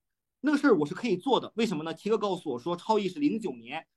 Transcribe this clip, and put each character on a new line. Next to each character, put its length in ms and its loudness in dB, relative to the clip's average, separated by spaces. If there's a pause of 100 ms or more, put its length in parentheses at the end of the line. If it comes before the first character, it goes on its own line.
(400)
那 100 0
个 80 2
事 80 0
儿 100 8
我 80 2
是 100 -6
可 120 -6
以 100 2
做 220 2
的， 160 -6
为 100 2
什 120 -2
么 80 -6
呢？ 100 -6
奇 160 -6
哥 80 2
告 160 -2
诉 160 -6
我 80 -4
说， 160 -4
超 240 0
毅 100 0
是 120 -6
零 180 2
九 140 -6
年 340 -12 (100)